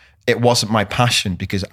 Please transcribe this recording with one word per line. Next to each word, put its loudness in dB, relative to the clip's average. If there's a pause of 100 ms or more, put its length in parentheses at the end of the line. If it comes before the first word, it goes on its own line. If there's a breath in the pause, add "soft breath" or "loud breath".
(280 soft breath)
it 2
wasn't 2
my 2
passion 0
because -6